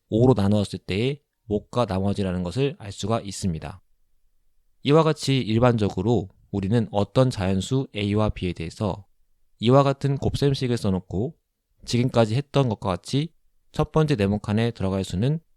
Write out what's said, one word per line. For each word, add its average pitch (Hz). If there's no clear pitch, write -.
오로 120
나누었을 101
때의 123
목과 104
나머지라는 95
것을 123
알 104
수가 104
있습니다. 92
이와 151
같이 143
일반적으로 107
우리는 101
어떤 123
자연수 98
A와 104
B에 90
대해서 90
이와 131
같은 139
곱셈식을 131
써놓고 98
지금까지 117
했던 139
것과 101
같이 135
첫 -
번째 151
네모칸에 104
들어갈 95
수는 131